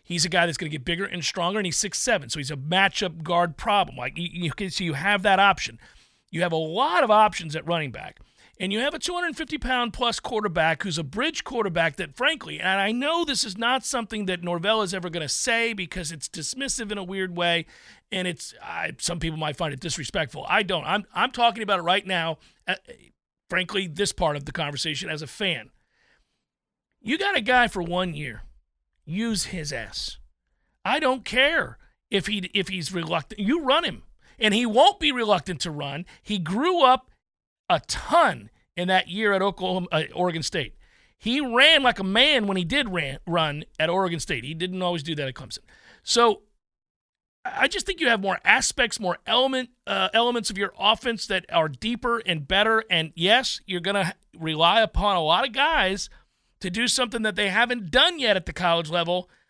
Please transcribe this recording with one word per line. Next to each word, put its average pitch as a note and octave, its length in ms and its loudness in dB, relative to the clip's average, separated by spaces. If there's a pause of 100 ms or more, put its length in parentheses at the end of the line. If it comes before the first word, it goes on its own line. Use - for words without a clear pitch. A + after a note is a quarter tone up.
he's E3+ 200 -2
a F3 60 0
guy F3 160 4
that's E3 120 -2
gonna D#3+ 120 -6
get D3 160 -8
bigger F3 200 -2
and F3 200 -8
stronger, F#3 320 -2
and G3+ 80 -2
he's E3 120 -2
six - 200 -2
seven, F3 320 0
so D#3 100 -6
he's C#3 120 -6
a D3 60 -8
matchup E3+ 680 0
guard E3+ 340 0
problem. G3+ 400 0
Like, B2+ 200 -6
you, E3+ 140 -6
you, E3+ 200 -4
okay, F#3+ 180 -6
so F#3 140 -4
you E3 100 -2
have F#3+ 300 0
that G3 160 4
option. F#3+ 400 4 (500)
You D#3+ 140 -4
have F3 80 0
a D#3+ 60 0
lot B3 460 2
of A3 60 2
options G#3 460 4
at D#3 100 -8
running D#3 260 -2
back, - 280 -14 (400)
and F#3+ 140 -2
you G#3+ 60 0
have C#4+ 140 0
a D#4 60 -8
two F4+ 140 -4
hundred F4 240 -2
fifty D4+ 200 -6
pound A#3+ 360 0
plus A#3+ 260 -2
quarterback E3+ 640 0
who's F3 140 -4
a E3 60 -4
bridge A3+ 400 -4
quarterback E3+ 520 0
that, D#3+ 200 -8
frankly, B3 440 -2
and F#3+ 220 0
I G3+ 100 2
know D4+ 320 0
this D4 220 -2
is F#3+ 120 -10
not A#3+ 280 0
something A3+ 400 -4
that F3+ 180 -4
Norvell F3 380 0
is F#3 120 -2
ever F3+ 160 -4
gonna D#3+ 200 -6
say A#3 440 0
because F3+ 380 -8
it's D#3 160 -10
dismissive A3+ 640 -6
in G3+ 60 -4
a G3 60 -6
weird F#3 340 -4
way, E3+ 280 2 (460)
and F#3 160 -2
it's, - 340 -8
I, E3 360 -8
some E3+ 220 -4
people D#3+ 200 -4
might D3+ 160 -4
find D#3 180 -4
it B2+ 60 -12
disrespectful. D3 720 -6
I G#3 140 2
don't. F3 200 -4
I'm, F#3+ 300 -2
I'm A3+ 180 0
talking A#3 320 0
about G3 160 0
it E3+ 40 -8
right F#3 220 0
now, E3 320 -2 (300)
uh, F#3 80 -2 (720)
frankly, F3+ 380 -2
this F3+ 240 -2
part D#3 240 0
of C#3+ 100 -8
the - 60 -10
conversation D3 580 -6
as D#3 120 -6
a D#3 60 -12
fan. E3 420 -4 (1300)
You C4+ 160 0
got G4 200 0
a B3 40 2
guy B3 260 4
for G3 140 -4
one F3 320 -2
year. C#3 300 -10 (640)
Use G#3+ 400 -2
his D3+ 260 -8
ass. - 460 -10 (640)
I B3 160 0
don't C#4 240 0
care C4 540 0 (340)
if G3 160 0
he, G3+ 260 -4
if G3 140 0
he's F#3 260 -6
reluctant. E3 460 -4
You B3+ 240 2
run D4 220 2
him, F3 180 -8 (340)
and G#3+ 160 2
he A#3+ 120 2
won't C#4 340 6
be D4+ 120 2
reluctant G#3 500 0
to E3+ 100 -6
run. D3 340 -8 (160)
He G#3 180 -4
grew C4 440 2
up B3+ 260 6 (600)
a E3+ 180 4
ton F#3+ 640 2 (260)
in F3+ 120 -2
that F#3 200 2
year G3+ 260 2
at F#3+ 80 4
Oklahoma, F#3 500 0
uh, D#3 120 2 (120)
Oregon E3+ 260 0
State. C#3+ 340 -4 (420)
He B3 220 -2
ran C#4 440 6
like B3 160 2
a G#3+ 40 -2
man A3+ 440 4
when F#3+ 100 0
he F3+ 60 0
did A#3+ 260 0
ran, D3+ 380 -4
run D#3+ 380 0 (140)
at D#3 100 2
Oregon F3 300 0
State. B2+ 240 -4
He C#3+ 120 -8
didn't F3+ 260 -6
always F3 220 -2
do D#3+ 120 -6
that C#3+ 120 -4
at B2+ 80 -8
Clemson. - 240 -12 (420)
So A#3 400 4 (1040)
I - 220 -2
just F4 180 -4
think F4+ 140 -4
you D4 100 2
have A3 120 2
more F#3+ 220 -2
aspects, - 560 2
more F3+ 180 -2 (100)
element, B3+ 420 2 (160)
uh, G3 280 0
elements A#3+ 360 2
of F#3 80 -8
your G3 220 -4
offense A3 480 0
that F#3 240 -2
are D#3+ 180 4
deeper A#3 560 -2
and D#3 220 -2
better. A3 420 4
And D#3+ 260 0
yes, G#3 500 2
you're F3+ 160 -6
gonna F#3+ 340 0 (220)
rely E3 440 4
upon G3+ 340 2
a F3 60 2
lot E3+ 240 4
of A#3+ 80 -6
guys B3+ 560 0 (520)
to F#3 80 -4
do A3+ 180 0
something B3 340 0
that G#3+ 140 0
they G3+ 140 0
haven't A3+ 420 0
done D#4+ 280 4
yet A3 160 2
at F#3 100 -2
the E3+ 80 -8
college E3+ 360 0
level. F3 400 -2 (200)